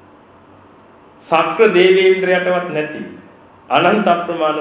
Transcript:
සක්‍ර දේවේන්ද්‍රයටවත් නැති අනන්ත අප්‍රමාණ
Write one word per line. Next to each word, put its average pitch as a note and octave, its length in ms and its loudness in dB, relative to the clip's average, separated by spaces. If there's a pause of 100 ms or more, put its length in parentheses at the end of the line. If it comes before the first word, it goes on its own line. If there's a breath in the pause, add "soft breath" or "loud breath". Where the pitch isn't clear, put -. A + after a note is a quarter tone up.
(1300)
සක්‍ර F3+ 420 2
දේවේන්ද්‍රයටවත් F3+ 1000 2
නැති D3+ 320 -6 (680)
අනන්ත F3 380 0
අප්‍රමාණ D#3+ 540 -2